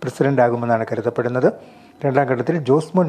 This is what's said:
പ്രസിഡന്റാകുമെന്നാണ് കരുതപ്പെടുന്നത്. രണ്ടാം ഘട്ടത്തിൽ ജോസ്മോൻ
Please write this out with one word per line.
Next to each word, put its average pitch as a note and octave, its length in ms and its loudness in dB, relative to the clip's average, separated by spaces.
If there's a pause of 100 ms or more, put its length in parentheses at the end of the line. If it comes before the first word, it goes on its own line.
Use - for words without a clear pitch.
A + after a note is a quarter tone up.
പ്രസിഡന്റാകുമെന്നാണ് A#2+ 880 0
കരുതപ്പെടുന്നത്. A#2+ 600 0 (540)
രണ്ടാം C3+ 260 2
ഘട്ടത്തിൽ B2+ 260 -2 (120)
ജോസ്മോൻ D#3 400 2